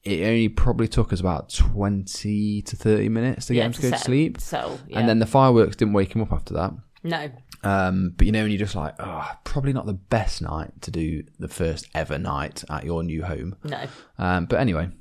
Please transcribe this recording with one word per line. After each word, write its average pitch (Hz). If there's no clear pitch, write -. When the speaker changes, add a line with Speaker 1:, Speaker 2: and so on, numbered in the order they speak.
Speaker 1:
it 92
only 113
probably 113
took -
us 92
about 87
twenty 104
to -
thirty 107
minutes 113
to 123
Speaker 2:
Yeah, 120
Speaker 1:
get -
him 117
to -
Speaker 2:
to 135
Speaker 1:
go -
to -
Speaker 2:
set-, -
Speaker 1:
sleep. 143
Speaker 2:
settle, -
yeah. -
Speaker 1:
And 117
then 113
the 110
fireworks 120
didn't 104
wake 95
him 113
up -
after -
that. 82
Speaker 2:
No. 160
Speaker 1:
Um, 92
but, -
you 104
know, 110
when 107
you're 101
just 98
like, 78
"Oh, -
probably 135
not 131
the 104
best -
night 80
to -
do 80
the -
first 82
ever 78
night 71
at 76
your 82
new 80
home." 87
Speaker 2:
No. 147
Speaker 1:
Um, 90
but 95
anyway 90